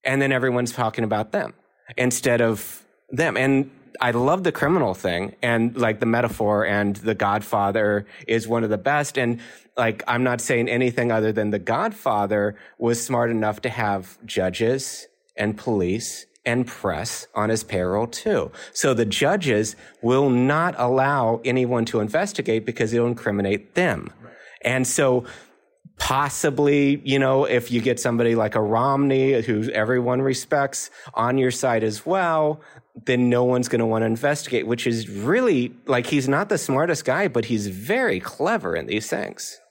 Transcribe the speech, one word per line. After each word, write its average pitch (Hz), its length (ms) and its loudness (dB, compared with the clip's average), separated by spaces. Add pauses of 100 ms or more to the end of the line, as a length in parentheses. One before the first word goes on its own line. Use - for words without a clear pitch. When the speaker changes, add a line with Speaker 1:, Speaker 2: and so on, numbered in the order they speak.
Speaker 1:
And 135 160 2
then 139 100 2
everyone's 123 420 0
talking 117 300 -2
about 107 300 -2
them - 220 -4 (420)
instead 120 460 2
of 113 420 -2 (240)
them. 127 300 -2
And 135 320 2 (320)
I 123 80 4
love 143 340 2
the 160 80 2
criminal 143 400 2
thing, 90 480 -4
and, 117 380 0
like, 110 200 0
the 123 80 0
metaphor, 110 600 2
and 101 300 0
The 110 180 -2
Godfather 104 920 0 (200)
is 113 200 0
one 117 180 0
of 107 60 -2
the 107 60 0
best. 143 400 0
And, 120 240 0 (380)
like, 113 280 0
I'm 120 160 0
not 123 200 0
saying 120 260 0
anything 120 420 0
other 110 220 2
than 104 180 0
The 104 80 0
Godfather 104 960 0 (240)
was 117 240 0
smart 120 280 0
enough 107 320 -2
to 120 80 -2
have 101 560 -4
judges 113 800 -2 (320)
and 107 180 -2
police 104 680 -2 (200)
and 120 200 0
press - 680 -6
on 107 160 0
his 110 120 0
payroll 98 440 -2
too. 117 440 -4 (220)
So 135 220 0
the 113 100 2
judges 131 720 0 (260)
will 131 280 4
not 147 480 2
allow 123 680 2
anyone 123 420 0
to 113 140 0
investigate 113 640 -2
because 113 300 -2
it'll 117 120 2
incriminate 104 680 -2
them. 175 360 0 (120)
Speaker 2:
Right. - 100 -20 (320)
Speaker 1:
And 127 220 0
so 127 380 2 (760)
possibly, 143 1040 2
you 135 140 0
know, 135 260 4
if 120 260 0
you 120 100 2
get 120 200 0
somebody 117 340 2
like 107 200 0
a 110 80 2
Romney, 131 800 2
who 110 280 0
everyone 123 520 0
respects, 135 680 -2 (240)
on 123 240 0
your 127 120 2
side 120 320 0
as 107 240 -4
well, 160 540 0 (440)
then 123 240 2
no 123 160 4
one's 123 240 2
gonna 120 180 2
wanna 113 200 2
investigate, 120 600 0
which 117 200 -2
is 113 220 -2
really, 131 640 0 (120)
like, 123 200 0
he's 139 220 0
not 170 200 0
the 185 100 0
smartest 147 460 0
guy, 165 240 0
but 117 180 -2
he's 107 200 -2
very 113 540 -2
clever 165 540 -4
in 73 120 -4
these 104 220 -4
things. - 500 -8 (120)